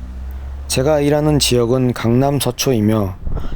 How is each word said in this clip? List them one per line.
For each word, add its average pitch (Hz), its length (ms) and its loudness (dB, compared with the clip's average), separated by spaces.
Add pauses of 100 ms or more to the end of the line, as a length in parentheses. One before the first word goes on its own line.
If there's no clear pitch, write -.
(680)
제가 143 320 2
일하는 147 360 2
지역은 123 540 2
강남 127 480 2
서초이며 110 760 0 (400)